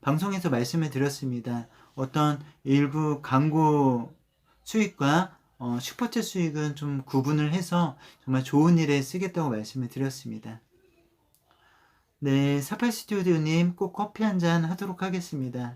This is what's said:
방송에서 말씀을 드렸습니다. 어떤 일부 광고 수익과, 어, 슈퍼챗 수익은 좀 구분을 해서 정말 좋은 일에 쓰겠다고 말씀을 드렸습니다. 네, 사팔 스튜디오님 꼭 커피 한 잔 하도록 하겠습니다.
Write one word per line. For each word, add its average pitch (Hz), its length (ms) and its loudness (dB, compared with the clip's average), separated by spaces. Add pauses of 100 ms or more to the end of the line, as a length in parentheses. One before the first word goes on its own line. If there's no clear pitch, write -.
방송에서 175 500 0
말씀을 131 400 0
드렸습니다. 127 760 -4 (280)
어떤 143 440 0 (240)
일부 143 600 0
광고 143 920 2 (480)
수익과, 180 720 0 (220)
어, 120 220 -4
슈퍼챗 233 420 -4
수익은 151 540 -2
좀 143 280 -4
구분을 147 480 0
해서 175 460 0 (260)
정말 131 200 0
좋은 156 340 6
일에 143 240 2
쓰겠다고 175 480 -4
말씀을 117 380 -6
드렸습니다. 117 720 -8 (1600)
네, 139 420 2
사팔 214 300 -2
스튜디오님 175 840 2
꼭 190 180 -4
커피 214 300 -4
한 202 140 2
잔 170 280 2
하도록 180 360 -6
하겠습니다. 131 760 -6